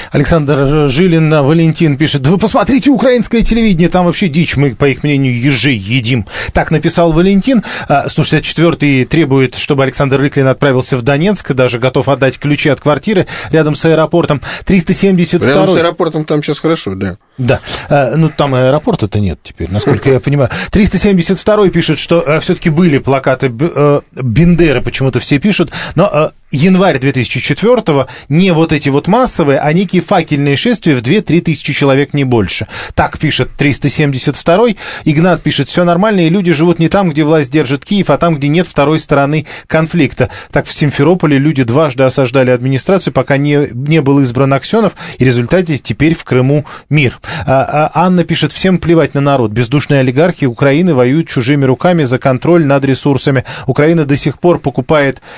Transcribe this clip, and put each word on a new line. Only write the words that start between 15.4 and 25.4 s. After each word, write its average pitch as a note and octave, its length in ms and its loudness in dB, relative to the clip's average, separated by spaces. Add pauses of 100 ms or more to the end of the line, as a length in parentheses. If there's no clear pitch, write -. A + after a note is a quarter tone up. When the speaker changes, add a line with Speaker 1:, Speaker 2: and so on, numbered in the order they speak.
Speaker 1:
второй. C4 160 2
Speaker 2:
Рядом F#3+ 160 2
с - 20 2
аэропортом E3 460 -2
там D3+ 180 -2
сейчас D3 180 -4
хорошо, D#3 360 -2
да. F#2+ 220 -6 (200)
Speaker 1:
Да. B2+ 220 0 (300)
А, C#3+ 260 0
ну, D#3+ 140 2
там C#3 260 -2
аэропорта-то C3 640 0
нет G2 240 -2
теперь, - 260 -10
насколько A2 400 0
я B2+ 120 2
понимаю. C#3 280 0 (220)
Триста G3 260 2
семьдесят F#3+ 400 0
второй G#3+ 320 2
пишет, D#3+ 300 -2
что, E3+ 260 0
а, D3+ 140 0
все-таки F3 300 -2
были D#3 300 2
плакаты C3 500 0
Б-, A#2 260 -4
э, C#3+ 260 2 (120)
Бендеры, D3 680 2
почему-то B2 380 -2
все D3 200 0
пишут, F3+ 320 0 (240)